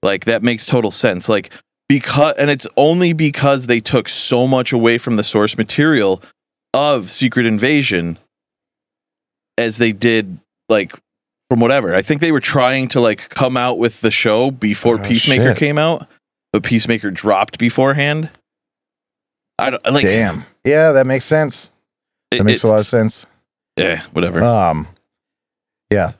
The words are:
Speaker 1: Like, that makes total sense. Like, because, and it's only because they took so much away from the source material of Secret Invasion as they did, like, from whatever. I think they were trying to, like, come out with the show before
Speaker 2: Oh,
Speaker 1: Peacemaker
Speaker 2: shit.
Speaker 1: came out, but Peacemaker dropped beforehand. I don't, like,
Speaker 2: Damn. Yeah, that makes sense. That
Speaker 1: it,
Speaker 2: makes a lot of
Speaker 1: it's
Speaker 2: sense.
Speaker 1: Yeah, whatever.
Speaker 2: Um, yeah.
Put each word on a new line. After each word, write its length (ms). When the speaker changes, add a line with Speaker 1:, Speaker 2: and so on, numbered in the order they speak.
Speaker 1:
Like, 240
that 180
makes 220
total 260
sense. 380
Like, 220
because, 480
and 120
it's 180
only 360
because 540
they 120
took 300
so 380
much 240
away 260
from 200
the 60
source 340
material 680
of 380
Secret 340
Invasion 720
as 200
they 140
did, 480
like, 240
from 100
whatever. 360
I 60
think 200
they 100
were 100
trying 480
to, 120
like, 280
come 280
out 200
with 240
the 100
show 400
before 480
Speaker 2:
Oh, 40
Speaker 1:
Peacemaker 460
Speaker 2:
shit. 80
Speaker 1:
came 200
out, 300
but 100
Peacemaker 480
dropped 480
beforehand. 680
I 120
don't, 200
like, 140
Speaker 2:
Damn. 400
Yeah, 300
that 140
makes 180
sense. 440
That 100
Speaker 1:
it, 20
Speaker 2:
makes 200
a 40
lot 60
of 80
Speaker 1:
it's 80
Speaker 2:
sense. 360
Speaker 1:
Yeah, 240
whatever. 320
Speaker 2:
Um, 440
yeah. 280